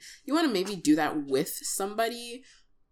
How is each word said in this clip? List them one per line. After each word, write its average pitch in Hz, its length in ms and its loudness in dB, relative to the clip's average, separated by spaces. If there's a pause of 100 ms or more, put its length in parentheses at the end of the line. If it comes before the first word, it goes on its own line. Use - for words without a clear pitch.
(240)
you 269 100 -2
wanna 330 140 4
maybe 196 260 0
do 151 220 4
that 151 280 0
with 139 260 0 (120)
somebody 233 840 -4 (480)